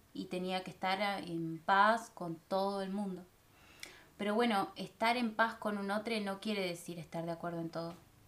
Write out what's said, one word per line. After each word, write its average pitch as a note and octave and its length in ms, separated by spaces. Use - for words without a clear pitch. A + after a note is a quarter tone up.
y F#3+ 120
tenía F#3 380
que F3 60
estar F#3+ 520
en E3 360
paz G#3 560
con E3+ 220
todo G3 320
el F#3+ 80
mundo. F#3+ 340
Pero G#3 180
bueno, A3 420
estar A3+ 420
en A3+ 160
paz A3+ 220
con G#3 200
un G3 140
otro G#3+ 300
no G3 200
quiere G3 260
decir E3+ 320
estar E3 280
de E3+ 60
acuerdo E3+ 280
en E3 80
todo. E3 280